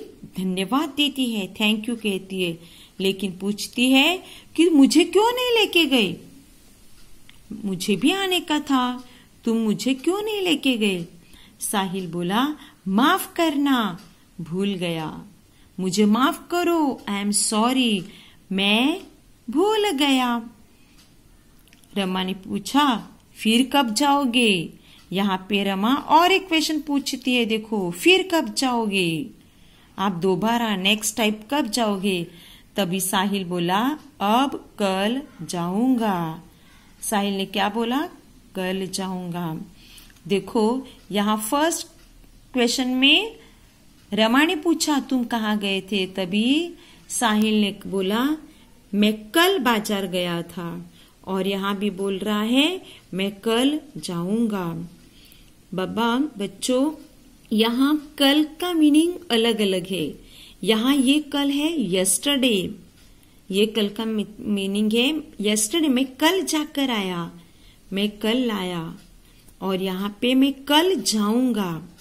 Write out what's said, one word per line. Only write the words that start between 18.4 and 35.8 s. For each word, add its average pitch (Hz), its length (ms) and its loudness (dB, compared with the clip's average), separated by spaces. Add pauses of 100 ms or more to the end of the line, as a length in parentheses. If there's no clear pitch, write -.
मैं 214 500 2 (480)
भूल 415 420 2
गया।" 254 580 0 (1500)
रमा 185 260 -4
ने 185 100 -4
पूछा, 208 760 -2 (280)
"फिर 240 380 2
कब 269 200 2
जाओगे?" 240 800 2 (380)
यहाँ 185 380 -2
पे 196 140 0
रमा 196 300 0
और 330 380 4
एक 381 160 2
क्वेश्चन 311 340 0
पूछती 277 520 -2
है, 240 120 2
देखो, 214 460 -2
"फिर 359 400 4
कब 311 220 -2
जाओगे? 196 760 0 (720)
आप 196 120 0
दोबारा 202 640 0
नेक्स्ट 202 420 0
टाइम 214 180 2 (160)
कब 285 160 0
जाओगे?" 202 600 -2 (480)
तभी 190 240 -2
साहिल 196 460 -2
बोला, 180 540 -2 (220)
"अब 226 480 0 (120)
कल 202 400 0 (240)
जाऊंगा।" 180 960 -2 (680)